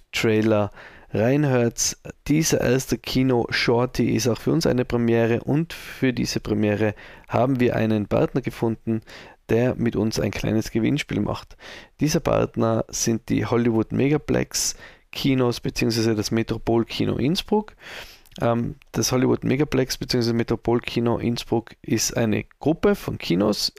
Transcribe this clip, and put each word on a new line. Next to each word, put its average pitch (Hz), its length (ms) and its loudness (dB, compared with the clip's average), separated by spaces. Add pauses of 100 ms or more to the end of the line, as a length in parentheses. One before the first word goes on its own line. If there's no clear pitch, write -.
(120)
Trailer 110 580 2 (400)
reinhört. 123 880 2 (300)
Dieser 147 320 2
erste 127 380 0
Kino-Shorty 123 1160 2
ist 110 140 0
auch 113 100 0
für 135 140 -2
uns 160 120 2
eine 123 200 2
Premiere 117 580 2
und 160 300 -2
für - 400 -2
diese 123 260 -2
Premiere 104 560 0 (320)
haben 120 320 2
wir 120 160 2
einen 110 320 0
Partner 131 340 0
gefunden, 113 600 -2 (480)
der 117 260 2
mit 117 220 -2
uns 110 240 0
ein 104 100 0
kleines 107 400 -2
Gewinnspiel 113 500 -2
macht. - 360 -6 (420)
Dieser 156 220 0
Partner 113 680 0
sind - 420 -4
die 110 160 0
Hollywood 117 460 0
Megaplex 127 880 -2 (340)
Kinos 131 480 0
beziehungsweise 113 560 0
das 104 160 -2
Metropol 113 540 0
Kino 104 320 -4
Innsbruck. 196 580 -2 (680)
Ähm, 120 360 0 (160)
das 117 200 -2
Hollywood 127 320 2
Megaplex 131 540 0
beziehungsweise 120 360 0
Metropol 117 460 0
Kino 117 380 0
Innsbruck - 640 -2
ist - 340 -2
eine 110 280 0 (160)
Gruppe 170 340 2
von - 240 -6
Kinos. 196 600 0